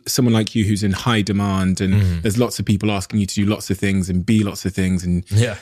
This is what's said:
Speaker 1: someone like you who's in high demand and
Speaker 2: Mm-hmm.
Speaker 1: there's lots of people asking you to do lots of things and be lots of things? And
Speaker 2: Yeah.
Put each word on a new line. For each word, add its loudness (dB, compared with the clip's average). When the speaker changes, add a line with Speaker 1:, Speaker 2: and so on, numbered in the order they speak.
Speaker 1:
someone 2
like 0
you 2
who's 0
in 2
high 0
demand 0
and 0
Speaker 2:
Mm-hmm. 2
Speaker 1:
there's -2
lots 0
of -4
people 0
asking -2
you 0
to -6
do 0
lots -2
of -2
things 0
and -2
be 4
lots -6
of -4
things? 0
And 0
Speaker 2:
Yeah. 2